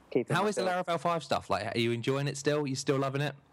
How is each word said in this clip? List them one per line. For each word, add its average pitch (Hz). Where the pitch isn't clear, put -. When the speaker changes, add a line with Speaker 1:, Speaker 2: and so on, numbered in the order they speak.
Speaker 1:
keeping 127
Speaker 2:
How 190
is 208
the 190
Speaker 1:
myself 180
Speaker 2:
Laravel 170
five 170
stuff? -
Like, 98
are 120
you 117
enjoying 135
it 139
still? 147
You 131
still 135
loving 139
it? 147